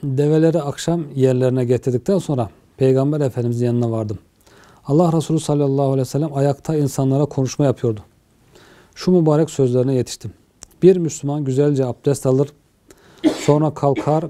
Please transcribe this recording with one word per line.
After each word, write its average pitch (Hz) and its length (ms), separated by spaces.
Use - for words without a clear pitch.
Develeri 151 600
akşam 165 420
yerlerine 127 500
getirdikten 123 540
sonra 127 320
Peygamber 135 440
Efendimizin 120 460
yanına 120 240
vardım. 110 280
Allah 160 260
Resulü 160 280
sallallahu 143 460
aleyhi 135 140
ve 127 40
sellem 143 320
ayakta 139 400
insanlara 139 480
konuşma 139 400
yapıyordu. 120 360
Şu - 160
mübarek 160 400
sözlerine 127 440
yetiştim. 117 380
"Bir 185 140
Müslüman 147 480
güzelce 135 420
abdest 131 400
alır, 135 220
sonra 151 300
kalkar, 147 560